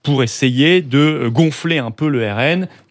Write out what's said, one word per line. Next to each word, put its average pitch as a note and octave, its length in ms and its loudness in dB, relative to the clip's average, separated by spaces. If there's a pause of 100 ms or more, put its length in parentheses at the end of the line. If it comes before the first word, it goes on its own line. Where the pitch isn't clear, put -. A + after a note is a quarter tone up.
pour C3+ 220 0
essayer C3+ 580 2
de, C3+ 160 0
euh, D3 320 2
gonfler D#3+ 480 0
un A#2 140 -6
peu D#3 160 -4
le A#2+ 200 0
R G2+ 120 -4
N, E3+ 280 -2 (220)